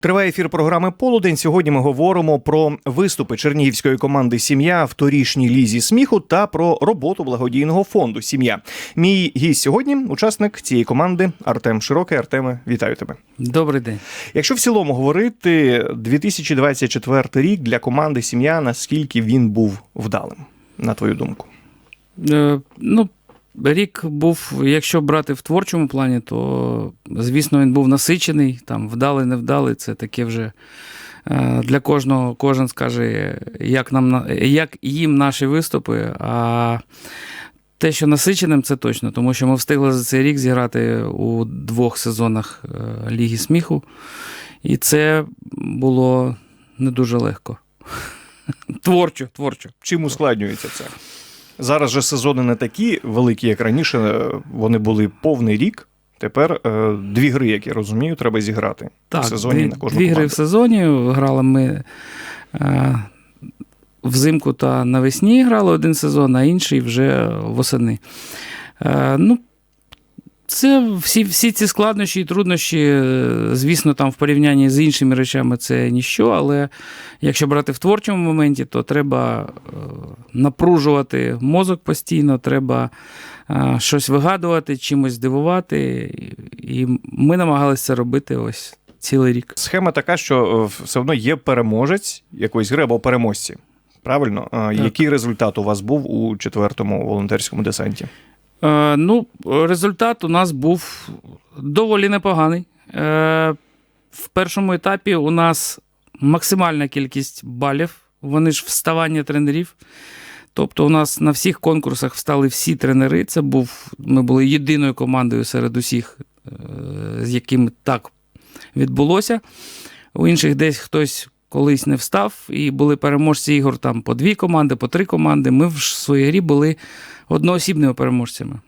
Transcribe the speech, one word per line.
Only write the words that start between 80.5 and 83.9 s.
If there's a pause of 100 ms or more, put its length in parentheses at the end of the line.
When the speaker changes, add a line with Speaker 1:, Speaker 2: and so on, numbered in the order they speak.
Speaker 2:
мозок
постійно,
треба, (600)
е,
щось